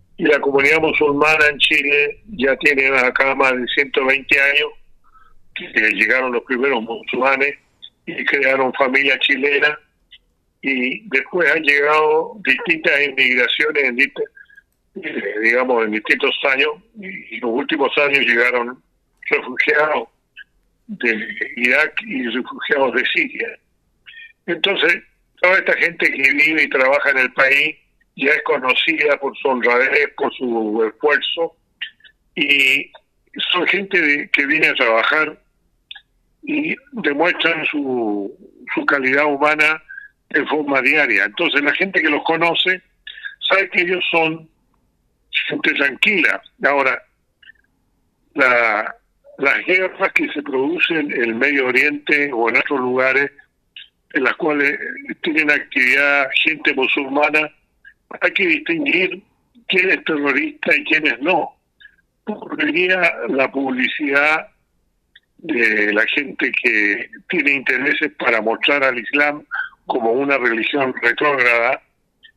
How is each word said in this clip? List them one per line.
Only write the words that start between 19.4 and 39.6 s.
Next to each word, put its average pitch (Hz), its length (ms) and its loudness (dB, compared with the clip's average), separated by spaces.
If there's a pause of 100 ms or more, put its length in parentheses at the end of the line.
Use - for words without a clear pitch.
de 117 420 -4 (280)
Irak 131 500 0
y 127 220 -6
refugiados 127 640 -2
de 123 140 0
Siria. - 520 -4 (840)
Entonces, 170 560 0 (400)
toda 180 160 4
esta 180 160 2
gente 160 380 0
que 135 220 2
vive 151 300 2
y 139 60 -2
trabaja 139 400 2
en 135 80 2
el 127 160 0
país 143 440 2 (380)
ya 135 140 0
es 147 140 2
conocida 147 720 0
por 127 220 -6
su - 80 -2
honradez, 127 680 2
por - 200 -2
su 113 520 -2
esfuerzo, 151 680 -2 (800)
y 139 560 0 (600)
son 170 140 0
gente 190 340 0
de, 147 300 0
que 143 160 0
viene 156 220 0
a 143 80 0
trabajar 135 680 0 (1000)
y 302 320 -4 (160)
demuestran 160 720 0
su, 117 640 -2 (440)
su 147 100 -2
calidad 139 400 2
humana 151 560 2 (480)